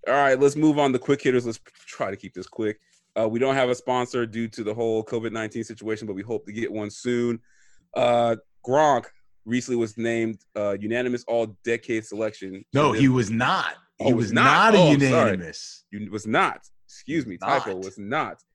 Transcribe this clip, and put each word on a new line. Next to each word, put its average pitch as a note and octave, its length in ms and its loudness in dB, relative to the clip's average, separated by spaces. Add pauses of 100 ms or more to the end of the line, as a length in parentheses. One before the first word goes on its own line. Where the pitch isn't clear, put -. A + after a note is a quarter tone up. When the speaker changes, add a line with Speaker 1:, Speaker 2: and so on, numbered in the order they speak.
Speaker 1:
All A#2 60 2
right, C#3 260 4
let's C#3 160 4
move D3+ 240 2
on C#3 140 2
to B2 60 0
quick C#3 220 0
hitters. B2 240 2
Let's A2+ 140 -8 (260)
try - 240 -8
to G2 80 -10
keep F#2+ 160 -16
this F#2 140 -12
quick. G#2+ 320 -6 (400)
Uh, A2+ 80 2
we A#2 120 -2
don't C3+ 160 2
have B2+ 140 2
a B2 60 0
sponsor B2 500 -2
due A2+ 220 -6
to A2 160 -10
the G#2+ 100 -4
whole A2+ 300 -2
covid A2+ 280 -6
nineteen A2 320 -8
situation, A2 440 -8
but G2+ 60 -8
we F#2+ 80 -8
hope G#2+ 240 -8
to G#2 80 -16
get A2 180 -6
one G#2+ 180 -6
soon. A#2+ 500 -2 (560)
Uh, A#2+ 400 2 (300)
Gronk C#3 400 2 (400)
recently B2 320 -2
was A2 200 -2
named, A2+ 420 -2 (160)
uh, G2+ 240 -2
unanimous A#2+ 480 -4
all-decade A2+ 760 -4
selection. G#2 580 -8 (100)
Speaker 2:
No, C#3+ 180 4
Speaker 1:
And A2+ 80 -2
Speaker 2:
he C3+ 80 6
Speaker 1:
then B2+ 80 6
Speaker 2:
was A2+ 160 0
not. B2 420 -2 (260)
Speaker 1:
Oh, - 80 -4
Speaker 2:
He C3 60 4
Speaker 1:
was A2+ 140 2
Speaker 2:
was G2 60 -4
Speaker 1:
not? G3+ 400 6
Speaker 2:
not - 20 8
a - 20 8
Speaker 1:
Oh, F#3 40 8 (100)
I'm C#3 80 6
sorry. C3+ 320 4
Speaker 2:
unanimous. - 600 -10
Speaker 1:
You G2+ 200 -10
was G#2 160 -8
not. D3 340 0 (260)
Excuse D3 380 -8
me, F#2 120 -12
typo, G#2+ 360 -2
Speaker 2:
Not. F#2 120 -8
Speaker 1:
was G2 120 -14
not. G#2+ 460 -6 (120)